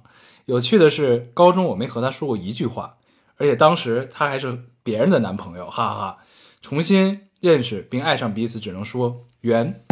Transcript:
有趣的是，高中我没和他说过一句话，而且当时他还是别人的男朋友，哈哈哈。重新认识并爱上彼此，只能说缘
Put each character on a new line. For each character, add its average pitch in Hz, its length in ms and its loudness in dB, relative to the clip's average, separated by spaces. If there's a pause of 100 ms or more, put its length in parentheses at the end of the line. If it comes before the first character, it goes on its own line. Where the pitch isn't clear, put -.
(460)
有 123 160 0
趣 196 180 4
的 156 100 8
是， 123 460 0
高 175 160 8
中 185 140 0
我 123 100 -2
没 107 100 -4
和 117 160 -6
他 131 80 0
说 147 180 -8
过 120 100 -2
一 95 160 -8
句 131 120 -4
话， 107 320 -8 (380)
而 139 100 -2
且 139 100 4
当 156 220 6
时 127 340 -4
他 147 180 -2
还 135 100 -4
是 123 240 -8 (180)
别 107 160 -4
人 147 140 2
的 156 80 4
男 98 180 -4
朋 90 200 -14
友， 87 120 -14
哈 113 200 -4
哈 104 60 -6
哈。 98 220 -8 (440)
重 143 200 -6
新 190 460 0 (140)
认 160 200 4
识 110 200 -6
并 123 200 -6
爱 151 160 0
上 120 160 -4
彼 113 140 -4
此， 113 120 -10
只 104 120 -12
能 95 120 -10
说 120 420 -4 (160)
缘 117 500 0